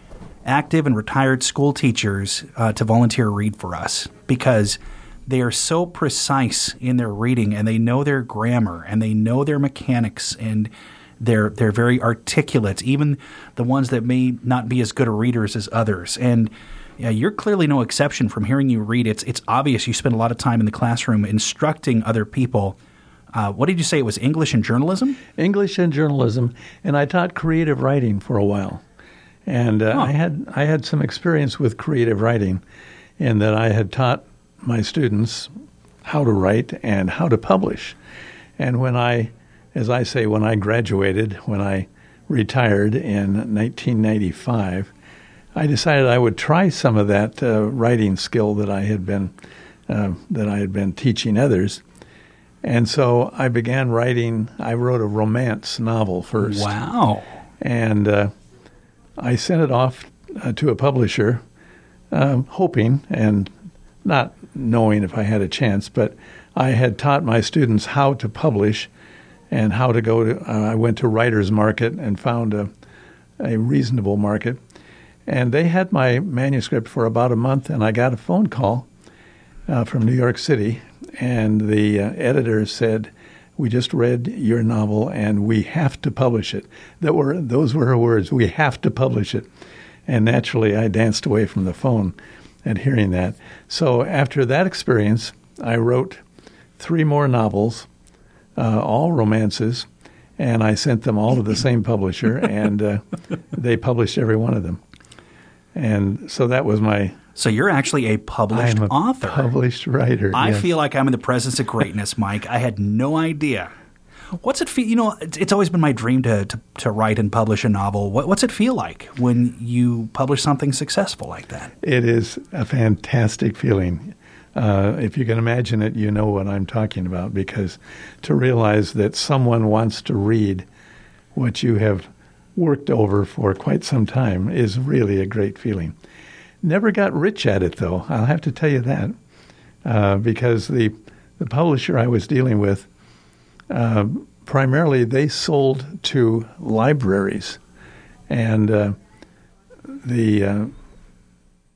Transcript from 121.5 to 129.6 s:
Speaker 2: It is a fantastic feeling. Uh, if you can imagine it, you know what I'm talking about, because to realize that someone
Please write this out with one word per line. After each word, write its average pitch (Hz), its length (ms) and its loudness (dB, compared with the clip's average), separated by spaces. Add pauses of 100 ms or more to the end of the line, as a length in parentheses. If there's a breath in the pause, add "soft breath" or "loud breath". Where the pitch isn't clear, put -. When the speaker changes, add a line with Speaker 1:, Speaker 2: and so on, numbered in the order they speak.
Speaker 2:
It 127 220 2
is 117 360 0 (120)
a 143 120 -4
fantastic 110 920 0
feeling. 98 580 -2 (420 loud breath)
Uh, 101 420 2
if 110 180 -2
you 131 80 -2
can 113 140 0
imagine 117 420 0
it, 110 140 -2
you 104 160 0
know 104 160 0
what 98 220 -2
I'm 98 180 -2
talking 107 400 -4
about, 92 260 -6
because 98 460 -4 (440 loud breath)
to 151 120 -2
realize 113 600 2
that 107 200 0
someone 120 540 2